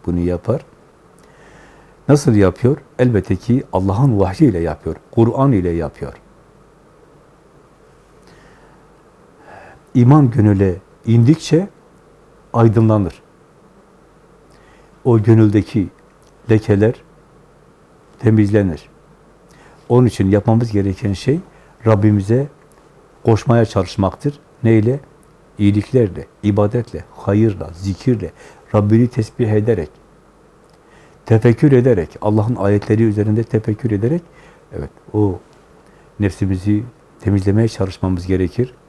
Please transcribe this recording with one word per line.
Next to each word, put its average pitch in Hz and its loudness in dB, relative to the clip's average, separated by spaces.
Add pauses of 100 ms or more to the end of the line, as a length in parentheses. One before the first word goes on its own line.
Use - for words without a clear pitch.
bunu 87 -4
yapar. 87 -6 (1400)
Nasıl 143 2
yapıyor? 101 0 (220)
Elbette 110 0
ki 120 -2 (100)
Allah'ın 98 0
vahyiyle 92 0
yapıyor, 80 -8 (160)
Kur'an 123 0
ile 90 0
yapıyor. 76 -8 (3750)
İman 131 4
gönüle 101 0 (300)
indikçe 151 0 (840)
aydınlanır. 110 2 (1800)
O 113 2
gönüldeki 107 2 (640)
lekeler 107 2 (1300)
temizlenir. 104 0 (1000)
Onun 123 4
için 95 -2
yapmamız 113 0
gereken 98 -4
şey 139 -4 (460)
Rabbimize 107 2 (760)
koşmaya 117 2
çalışmaktır. 98 -4 (240)
Neyle? 113 2 (580)
İyiliklerle, 101 -2 (160)
ibadetle, 104 -2 (120)
hayırla, 104 -2
zikirle, 98 -6 (440)
Rabbini 107 2
tesbih 113 -6
ederek, 107 -2 (1400)
tefekkür 117 2
ederek, 120 2 (120)
Allah'ın 107 -2
ayetleri 104 0
üzerinde 107 -2
tefekkür 110 -4
ederek, 120 -2 (520)
evet, - -12 (240)
o 101 -2 (800)
nefsimizi 101 -2 (360)
temizlemeye 101 2
çalışmamız 92 -6
gerekir. 92 -4 (140)